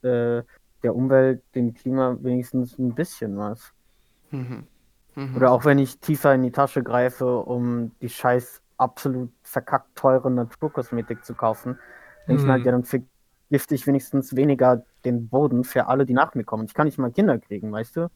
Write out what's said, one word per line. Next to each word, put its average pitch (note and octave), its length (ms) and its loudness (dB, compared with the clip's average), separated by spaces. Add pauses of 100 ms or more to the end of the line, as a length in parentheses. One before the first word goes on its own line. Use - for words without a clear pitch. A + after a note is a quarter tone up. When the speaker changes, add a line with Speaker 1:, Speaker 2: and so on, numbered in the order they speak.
Speaker 1:
äh, A#2+ 400 0 (400)
der A#2 120 2
Umwelt, C3 460 4 (140)
dem A#2+ 180 0
Klima B2+ 480 -2
wenigstens B2 560 -4
ein B2+ 160 -2
bisschen A#2 440 -6
was. G#2 340 -10 (600)
Speaker 2:
Mhm. B2+ 320 -10 (520)
Mhm. C3+ 220 -8
Speaker 1:
Oder B2+ 140 6
auch A#2+ 120 2
wenn C#3 160 6
ich C3+ 200 -2
tiefer C#3+ 360 2
in B2+ 80 2
die B2 80 -2
Tasche C#3 320 0
greife, B2 540 0
um A#2+ 540 -4 (100)
die A#2+ 80 -8
scheiß B2 520 -2 (160)
absolut B2+ 520 -2 (140)
verkackt - 520 -4
teure C3 340 2
Naturkosmetik A#2+ 920 -4
zu - 120 -14
kaufen, A2+ 440 -4 (480)
denk D3+ 120 2
ich C#3 60 0
mir C3+ 60 4
halt, C3 120 4
Speaker 3:
Mhm. - 20 0
Speaker 1:
„Ja, B2 80 4
dann B2 100 2
vergifte - 920 -4
ich B2+ 120 -4
wenigstens C#3 480 -2
weniger B2+ 480 4 (220)
den A#2 240 -4
Boden C3 340 2
für B2 240 -2
alle, C3+ 180 2
die B2+ 80 -2
nach D3 220 2
mir A#2 80 -4
kommen.“ A2 220 -6
Ich - 80 -14
kann D#3 120 2
nicht D3 120 -4
mal B2+ 140 -2
Kinder G3+ 280 2
kriegen, G#3 320 -10
weißt A2+ 240 -8
du? E3+ 200 -4